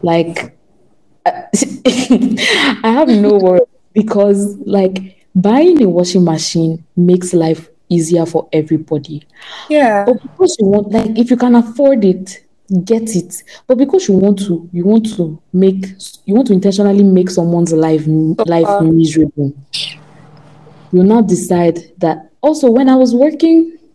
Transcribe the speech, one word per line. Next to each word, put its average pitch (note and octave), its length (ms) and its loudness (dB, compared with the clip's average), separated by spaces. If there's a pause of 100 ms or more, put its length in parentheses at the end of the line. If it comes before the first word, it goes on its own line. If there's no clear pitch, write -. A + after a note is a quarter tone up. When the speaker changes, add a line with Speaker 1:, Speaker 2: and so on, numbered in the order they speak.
Speaker 1:
Like, E3+ 540 -4 (680)
uh, F3 60 -2 (200)
<laughs> - 0 - (320)
I B3+ 960 -2 (140)
have D4+ 140 2
no G#3 300 2
word F#3 240 2 (300)
because, G3+ 680 0
like, F#3+ 600 -4 (160)
buying C4+ 480 4
a G3+ 60 2
washing F3+ 360 0
machine E3 600 -2 (120)
makes F3+ 380 2
life D#3+ 340 -2 (200)
easier E3+ 360 0
for - 280 -4
everybody. D#3 720 -4 (440)
Speaker 2:
Yeah. A#3 380 2
Speaker 1:
But A#3+ 160 0
because - 380 -2
you G3+ 60 2
want, G3+ 260 0
like, A3 260 -2
if A#3+ 100 0
you B3+ 80 2
can B3 200 2
afford B3 480 2
it, - 400 -4 (400)
get A3 320 -2
it. - 260 -8 (240)
But B3+ 120 2
because C#4+ 300 0
you G3 60 2
want F#3+ 320 2
to, E3+ 260 -6
you F3 120 -6
want A3 320 0
to D#3+ 260 -6 (100)
make, F#3+ 340 0 (380)
you G3 120 -4
want C4 100 2
to G#3 60 0
intentionally G3 500 2
make F#3 280 4
someone's E3+ 420 -2
life, D#3+ 320 0
Speaker 2:
So D#3 420 -2
Speaker 1:
life E3 200 0
Speaker 2:
far. G3+ 160 0
Speaker 1:
miserable, D#3 680 0 (1400)
you F3+ 100 4
now A3 180 4
decide F3 600 0 (180)
that. - 320 -4 (120)
Also, D4 280 2
when C4 180 2
I C4 60 4
was B3+ 180 2
working D4+ 640 2 (180)